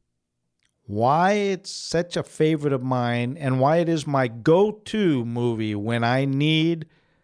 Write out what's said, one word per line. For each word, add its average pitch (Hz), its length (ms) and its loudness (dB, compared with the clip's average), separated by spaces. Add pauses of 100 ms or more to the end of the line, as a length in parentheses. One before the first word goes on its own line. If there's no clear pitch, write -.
(840)
Why 139 480 2
it's 196 380 -2
such - 460 -4
a 160 60 -2
favorite 151 500 0
of 131 100 -2
mine 123 560 -2
and 131 220 0
why 143 160 4
it 170 120 2
is 160 180 -2
my 139 200 0
go-to 165 1000 2
movie 117 500 -2
when 113 280 -2
I 127 220 2
need 156 640 0 (380)